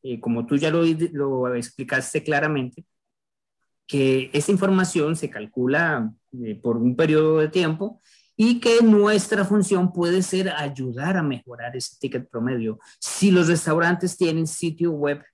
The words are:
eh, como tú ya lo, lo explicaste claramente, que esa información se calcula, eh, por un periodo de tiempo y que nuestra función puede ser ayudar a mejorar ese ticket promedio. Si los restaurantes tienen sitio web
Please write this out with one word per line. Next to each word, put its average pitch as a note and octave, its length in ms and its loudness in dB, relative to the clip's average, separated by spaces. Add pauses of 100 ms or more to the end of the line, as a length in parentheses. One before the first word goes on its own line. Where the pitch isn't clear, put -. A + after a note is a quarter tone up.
eh, B2 180 -8
como A#2 260 -4
tú C#3+ 120 0
ya D#3 120 0
lo, E3 140 2
lo C#3+ 720 -2
explicaste C3 680 -6
claramente, D3 640 -4 (1000)
que C3+ 480 0
esa D3 180 0
información F#3 640 2
se D#3 140 -6
calcula, B2+ 840 -2 (320)
eh, A2 120 -8
por A#2 220 -2
un B2 180 2
periodo D#3 440 4
de D#3 100 0
tiempo F3+ 520 -2 (340)
y A#3 240 2
que A#3 220 4
nuestra G#3 640 4
función F#3+ 480 2
puede F3 300 0
ser F#3+ 260 -2
ayudar C#3+ 680 -6
a E3 60 -2
mejorar B2 520 -8
ese - 240 -12
ticket C3 300 -6
promedio. A2+ 500 -4 (200)
Si - 320 2
los F3+ 160 6
restaurantes E3+ 680 0
tienen D#3+ 300 0
sitio E3 440 -4
web C#3+ 320 -2 (100)